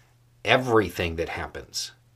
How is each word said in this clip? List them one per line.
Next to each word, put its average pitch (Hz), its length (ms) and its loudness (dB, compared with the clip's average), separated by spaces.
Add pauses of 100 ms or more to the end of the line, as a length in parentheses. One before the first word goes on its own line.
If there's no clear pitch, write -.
(460)
everything 107 720 2
that 82 120 -4
happens - 640 -10 (240)